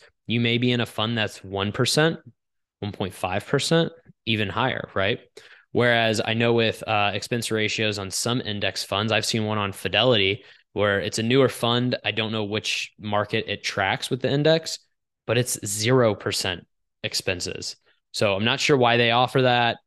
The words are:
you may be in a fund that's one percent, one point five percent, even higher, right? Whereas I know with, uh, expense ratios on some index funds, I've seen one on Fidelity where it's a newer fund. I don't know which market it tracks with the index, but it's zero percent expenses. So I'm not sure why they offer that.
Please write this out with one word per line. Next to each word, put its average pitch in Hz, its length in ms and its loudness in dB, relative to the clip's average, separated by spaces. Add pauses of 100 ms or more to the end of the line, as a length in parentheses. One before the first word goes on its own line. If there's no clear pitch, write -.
(260)
you 117 140 0
may 117 160 2
be 123 160 2
in 120 80 0
a 110 60 -2
fund 113 320 -2
that's 104 260 -4
one 98 280 -4
percent, 151 460 2 (600)
one 101 140 -6
point 92 200 -6
five 95 340 -4
percent, 160 460 0 (320)
even 107 240 0
higher, 107 460 -4
right? 98 260 0 (520)
Whereas 113 520 4
I 113 80 -2
know 117 220 2
with, 113 340 0
uh, 104 240 2
expense - 380 -4
ratios 107 480 0
on 95 120 -8
some 123 300 -2
index 101 420 -4
funds, 107 300 -2
I've 110 140 0
seen 110 180 0
one 107 140 -2
on 101 140 -2
Fidelity 101 680 2 (300)
where 98 280 0
it's 107 180 -4
a 110 40 0
newer 123 280 4
fund. 120 520 0
I 107 100 -2
don't 110 200 -4
know 110 120 -4
which - 540 -4
market 104 480 -2
it 104 160 -6
tracks 101 460 -2
with 127 140 -4
the 127 100 0
index, 156 460 2 (480)
but 113 100 0
it's - 300 0
zero 110 480 4
percent 95 520 -4 (360)
expenses. - 720 -6 (360)
So 101 220 2
I'm 101 120 0
not 135 120 0
sure 147 200 4
why 120 180 4
they 117 140 4
offer 127 320 2
that. 120 340 4 (100)